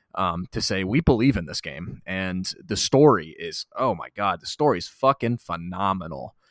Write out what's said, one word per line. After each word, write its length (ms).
um, 380
to 100
say, 220
"We 160
believe 360
in 100
this 140
game." 460
And 440
the 120
story 640
is, 280
oh 200
my 180
God, 260
the 60
story 320
is 100
fucking 500
phenomenal. 960